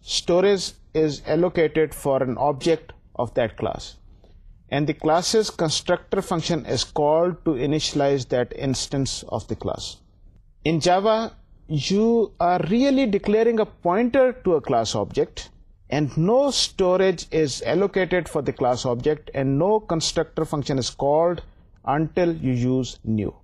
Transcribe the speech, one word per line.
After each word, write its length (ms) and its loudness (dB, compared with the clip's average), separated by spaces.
storage 640 2
is 240 0
allocated 640 0
for 300 0
an 140 -4
object 560 0
of 240 -4
that 180 -2
class, 400 -6
and 180 0
the 140 -2
class's 480 2
constructor 580 -2
function 440 -2
is 100 -2
called 500 2
to 80 0
initialize 600 0
that 260 0
instance 480 -4
of 100 -12
the 160 -4
class. 320 -6
In 160 2
Java, 380 2
you 500 2
are 300 2
really 360 2
declaring 540 2
a 60 2
pointer 360 2
to 100 4
a 60 2
class 340 0
object, 540 -4
and 280 -2
no 220 2
storage 760 0
is 180 -4
allocated 540 0
for 120 -2
the 220 -4
class 220 0
object, 480 -2
and 260 0
no 120 2
constructor 520 -2
function 320 -2
is 20 -4
called 400 2
until 360 0
you 60 0
use 500 0
new. 300 -2